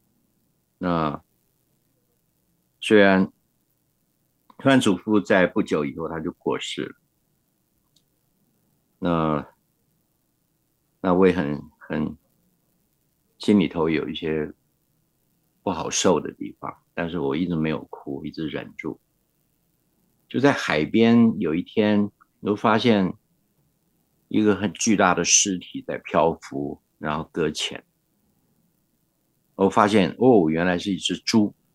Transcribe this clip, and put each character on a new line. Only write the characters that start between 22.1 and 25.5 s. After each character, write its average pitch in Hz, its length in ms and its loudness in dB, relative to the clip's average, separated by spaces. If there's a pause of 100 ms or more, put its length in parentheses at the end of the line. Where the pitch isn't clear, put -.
我 101 160 -2
发 110 220 2
现 104 340 2 (1160)
一 110 140 0
个 104 140 2
很 95 160 -4
巨 107 240 0
大 90 180 4
的 85 80 -2
尸 92 360 2